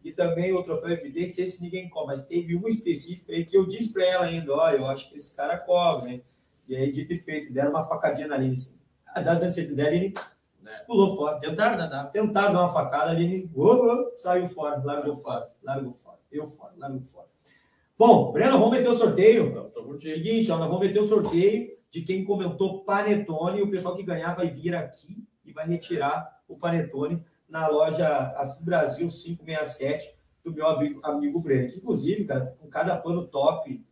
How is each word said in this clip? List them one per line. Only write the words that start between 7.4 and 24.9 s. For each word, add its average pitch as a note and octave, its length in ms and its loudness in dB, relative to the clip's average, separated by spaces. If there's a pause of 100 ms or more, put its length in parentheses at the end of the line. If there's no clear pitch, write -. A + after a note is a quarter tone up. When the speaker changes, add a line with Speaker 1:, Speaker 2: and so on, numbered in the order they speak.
Speaker 1:
deram C#3+ 180 2
uma D#3+ 140 0
facadinha D3 440 -2
na C#3+ 80 -4
Aline, C3 180 0
assim. - 200 -10 (320)
Ah, - 140 -6
dá E3 140 2
duzentos F3 240 0
e D#3+ 40 -4
cinquenta, C#3+ 200 -2
a D3 40 2
Aline F3+ 280 2 (520)
Speaker 2:
É. A2 180 -18
Speaker 1:
pulou G3 320 2
fora. D3 240 -2
Speaker 2:
Tentaram, E3+ 360 0
né? E3 120 -4
Dá. C#3 160 -8
Speaker 1:
Tentaram G3+ 480 2
dar F3+ 80 4
uma F3 120 2
facada, D#3 340 0
a E3 40 0
Aline, F3 440 0
ô, C#3 120 0
ô, A#3+ 500 6
saiu F3+ 320 0
fora, D3 360 -6
largou C#3+ 300 -2
Speaker 2:
Saiu - 20 -8
Speaker 1:
fora, A#2+ 240 -8
Speaker 2:
fora. - 120 -16 (100)
Speaker 1:
largou C3+ 300 -6
fora. - 240 -20 (140)
Eu D3 160 -6
fora, - 300 -20
largou C3+ 260 -10
fora. - 240 -20 (720)
Bom, - 340 8
Breno, C4 260 4
vamos A3+ 120 6
meter B3 180 4
o A3+ 60 4
sorteio? G#3+ 580 6
Speaker 2:
Vamos, - 220 -10
tô - 100 -12
contigo. C#3+ 300 -10
Speaker 1:
Seguinte, G#3 360 0
ó, E3 80 0
nós E3 100 -2
vamos F#3 180 0
meter G3+ 140 2
o G#3 60 4
sorteio G#3 680 2 (140)
de E3+ 120 -8
quem F#3 220 -4
comentou F#3+ 600 -2
panetone, G3+ 800 0
o G3+ 80 0
pessoal F3+ 260 -4
que G3 80 -10
ganhar E3+ 320 -4
vai F3 120 -2
vir E3+ 280 -4
aqui - 480 -12 (200)